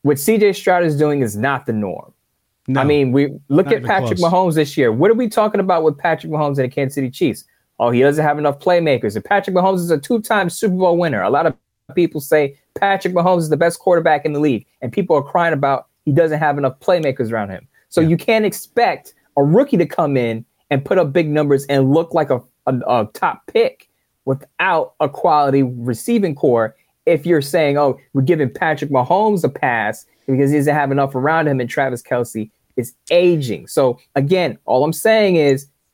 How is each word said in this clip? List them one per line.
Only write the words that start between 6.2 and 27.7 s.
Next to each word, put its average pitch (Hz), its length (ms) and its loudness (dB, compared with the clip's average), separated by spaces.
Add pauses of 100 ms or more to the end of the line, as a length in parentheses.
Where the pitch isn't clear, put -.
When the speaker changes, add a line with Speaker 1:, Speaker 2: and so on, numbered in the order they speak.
Speaker 1:
Mahomes 147 280 -2
and 127 60 0
the 123 40 -6
Kansas 139 260 -4
City 131 140 -4
Chiefs? 131 340 -4 (360)
Oh, 120 100 2
he 120 120 2
doesn't 147 220 2
have 147 160 0
enough 143 200 -2
playmakers. 151 560 0
And 208 100 -6
Patrick 196 300 -2
Mahomes 185 240 2
is 170 120 -4
a 156 60 2
two-time 208 520 -2
Super 185 260 -2
Bowl 180 220 2
winner. 147 240 0
A 95 80 0
lot 147 160 0
of 151 100 0 (400)
people 165 260 0
say 143 340 0 (200)
Patrick 190 380 -2
Mahomes 175 260 2
is 156 100 -2
the 151 80 2
best 170 220 0
quarterback 160 460 2
in 156 80 -2
the 143 60 -2
league, 139 260 0 (160)
and 123 120 -8
people 175 220 0
are 135 80 0
crying 170 300 0
about 139 340 -2 (180)
he 165 80 0
doesn't 156 260 2
have 147 180 0
enough 139 220 -2
playmakers 139 520 0
around 107 180 -4
him. 92 180 -14 (220)
So - 120 0
Speaker 2:
Yeah. 160 80 4
Speaker 1:
you 165 80 2
can't 220 280 0
expect - 680 -4 (220)
a 139 80 2
rookie 190 340 2
to 165 80 2
come 147 300 -2
in 113 300 -2 (240)
and 139 160 -2
put 190 120 0
up 160 140 2
big 156 180 0
numbers 143 360 2
and 135 260 2
look 160 220 0
like 156 160 0
a, 123 120 0 (240)
a, 131 100 0 (120)
a 110 260 0
top - 340 -6
pick - 420 -2 (360)
without 156 760 -2
a 143 80 0
quality 143 540 2
receiving 127 720 -2
core 117 400 0 (300)
if 165 200 0
you're 170 160 2
saying, 143 360 0